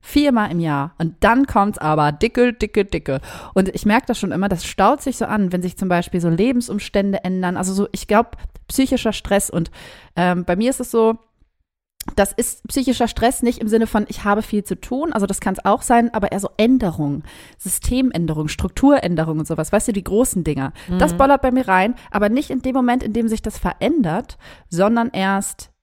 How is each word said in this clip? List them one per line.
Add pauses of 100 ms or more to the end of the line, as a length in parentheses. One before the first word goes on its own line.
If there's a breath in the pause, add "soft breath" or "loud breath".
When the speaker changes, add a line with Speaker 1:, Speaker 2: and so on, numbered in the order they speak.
Speaker 1:
viermal
im
Jahr.
Und
dann
kommt's
aber
dicke,
dicke,
dicke. (320 loud breath)
Und
ich
merke
das
schon
immer,
das
staut
sich
so
an,
wenn
sich
zum
Beispiel
so
Lebensumstände
ändern.
Also
so,
ich
glaub, (320 loud breath)
psychischer
Stress.
Und, (460 loud breath)
ähm,
bei
mir
ist
es
so, (960)
das
ist
psychischer
Stress
nicht
im
Sinne
von,
ich
habe
viel
zu
tun.
Also
das
kann's
auch
sein,
aber
eher
so
Änderung, (360 loud breath)
Systemänderung,
Strukturänderung
und
sowas.
Weißt
du,
die
großen
Dinger. (260 loud breath)
Das
Speaker 2:
Mhm.
Speaker 1:
bollert
bei
mir
rein, (160 loud breath)
aber
nicht
in
dem
Moment,
in
dem
sich
das
verändert, (320 loud breath)
sondern
erst (120)